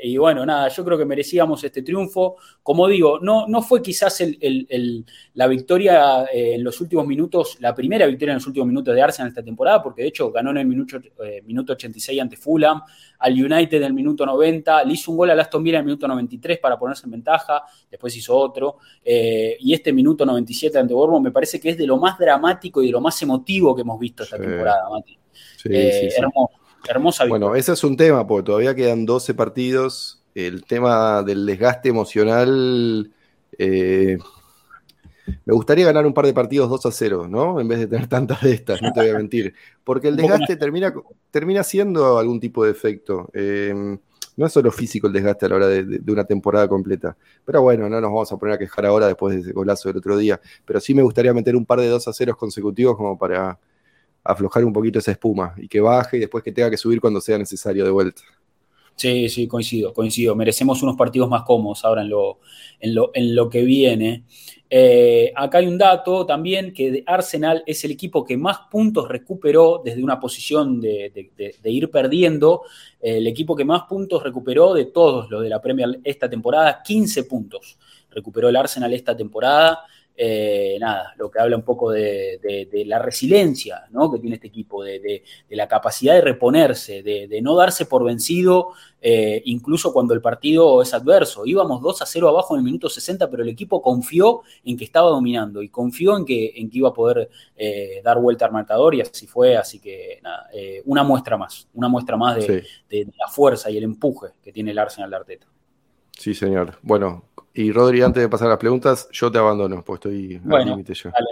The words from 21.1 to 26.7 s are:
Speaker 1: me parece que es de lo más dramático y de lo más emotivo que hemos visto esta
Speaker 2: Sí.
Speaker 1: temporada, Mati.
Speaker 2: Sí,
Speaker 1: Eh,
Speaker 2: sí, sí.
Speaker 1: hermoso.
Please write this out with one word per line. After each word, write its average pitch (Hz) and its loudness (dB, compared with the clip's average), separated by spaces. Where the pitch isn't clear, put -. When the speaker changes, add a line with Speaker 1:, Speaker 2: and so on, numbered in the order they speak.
Speaker 1:
me 123 -2
parece 170 -2
que 160 -4
es 170 -6
de 156 -2
lo 131 2
más 180 0
dramático 170 0
y - 2
de 120 0
lo 135 -2
más 160 -4
emotivo 143 0
que 123 -4
hemos 113 -8
visto 117 -10
esta 107 -12
Speaker 2:
Sí. 98 -8
Speaker 1:
temporada, 95 -2
Mati. 107 -12
Speaker 2:
Sí, - -10
Speaker 1:
Eh, 131 4
Speaker 2:
sí, 123 -2
sí. 127 0
Speaker 1:
hermoso. 131 0